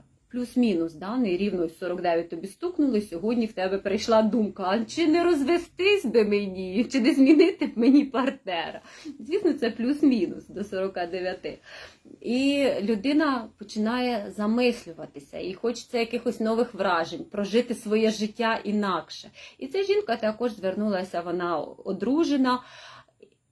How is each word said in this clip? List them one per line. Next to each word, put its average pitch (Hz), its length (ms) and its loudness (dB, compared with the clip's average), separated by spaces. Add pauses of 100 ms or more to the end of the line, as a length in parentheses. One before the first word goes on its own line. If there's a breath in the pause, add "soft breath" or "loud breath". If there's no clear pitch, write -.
(360)
плюс-мінус, 220 580 0
да? 190 220 -8
Не 202 200 2
рівно 180 320 0
сорок 180 340 -6
дев'ять 170 280 2
тобі 180 180 -8
стукнули, 285 520 0
сьогодні 214 460 -2
в 214 60 -12
тебе 190 260 -2
прийшла 220 440 2
думка: 208 460 0
«А 220 160 0
чи 320 220 -2
не 339 180 4
розвестись 349 800 2
би 220 200 4
мені, 196 680 -2
чи 269 80 2
не 269 140 4
змінити 285 520 6
б - 120 -6
мені 254 260 6
партнера?» 190 760 -4 (400 loud breath)
Звісно, 320 320 0
це 233 180 -2
плюс-мінус 240 800 0
до 190 160 -10
сорока 190 420 -6
дев'яти. 180 520 -8 (600 loud breath)
І 269 480 2 (140)
людина 254 680 0 (100)
починає 220 760 -2
замислюватися, 208 1040 -2
їй 180 160 -6
хочеться 233 440 -4
якихось 233 420 -2
нових 226 340 0
вражень, 175 500 -2
прожити 208 500 -2
своє 220 360 2
життя 214 540 -2
інакше. 202 680 -4 (280 loud breath)
І 269 80 -10
ця 381 160 -4
жінка 392 340 0
також 220 360 -2
звернулася, 190 680 -2
вона 175 400 -2
одружена, 254 1000 0 (920 loud breath)